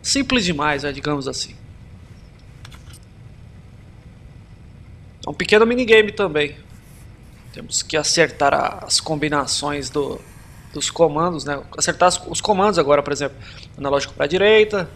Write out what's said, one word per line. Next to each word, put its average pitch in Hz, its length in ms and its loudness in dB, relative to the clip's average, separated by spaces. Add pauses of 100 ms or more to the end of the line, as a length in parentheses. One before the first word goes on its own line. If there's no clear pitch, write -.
simples 262 420 0
demais, 147 400 0
né, 143 80 -4
digamos 139 380 -4
assim. - 260 -10 (3750)
É - 40 -8
um 147 40 -8
pequeno 214 320 4
minigame 226 460 4
também. 151 440 -2 (960)
Temos - 280 -6
que - 140 -6
acertar 147 580 2
a, 143 320 -2
as - 140 0
combinações 143 920 -4
do, - 300 -4 (540)
dos 147 160 -6
comandos, 160 560 0
né? 143 160 -6 (160)
Acertar 175 320 2
as, - 180 -4
os 165 140 -8
comandos 202 360 2
agora, 143 240 4
por 147 120 -4
exemplo. 139 240 -6 (400)
Analógico 139 360 -2
pra 147 140 -2
direita. 208 680 4